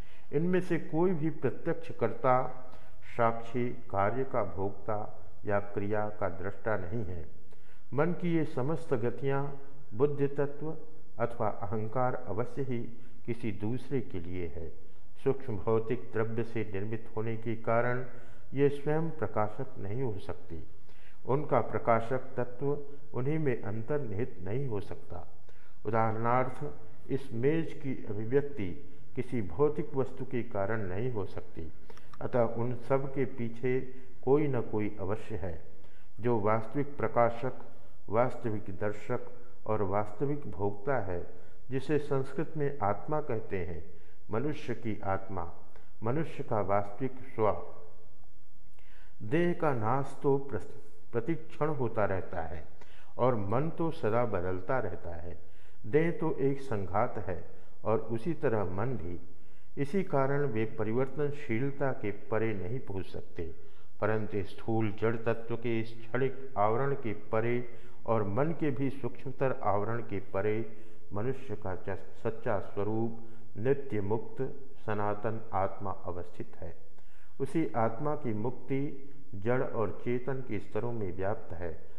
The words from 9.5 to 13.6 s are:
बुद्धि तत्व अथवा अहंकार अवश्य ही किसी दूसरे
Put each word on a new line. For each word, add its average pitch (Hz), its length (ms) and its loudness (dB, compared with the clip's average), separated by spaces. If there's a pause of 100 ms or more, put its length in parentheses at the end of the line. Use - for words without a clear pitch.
बुद्धि 139 340 2
तत्व 147 480 0 (420)
अथवा 117 300 0
अहंकार 110 640 0
अवश्य 123 480 0
ही 123 160 0 (480)
किसी 113 260 0
दूसरे 120 480 0